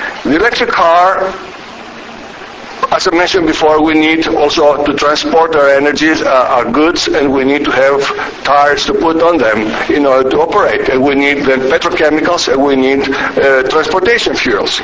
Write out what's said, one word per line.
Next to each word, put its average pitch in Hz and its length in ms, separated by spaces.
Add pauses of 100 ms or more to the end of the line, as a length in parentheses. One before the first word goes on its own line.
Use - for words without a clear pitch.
(240)
The 135 140
electric 226 320
car, 190 640 (1600)
as 165 160
I 185 40
mentioned 170 360
before, 151 360
we 160 100
need 160 340
also 147 580
to 147 80
transport 151 640
our 143 140
energies, 147 520
uh, 131 340
our 117 160
goods, 156 360
and 139 260
we 135 100
need 143 220
to - 60
have 139 340 (380)
tires 143 420
to 147 80
put 165 280
on 170 160
them 110 220 (320)
in 143 140
order 131 240
to 135 100
operate. 156 500
And 131 140
we 143 120
need 143 280
then 135 180
petrochemicals, 156 880
and 139 120
we 139 120
need, 135 340
uh, 135 580
transportation 160 680
fuels. - 480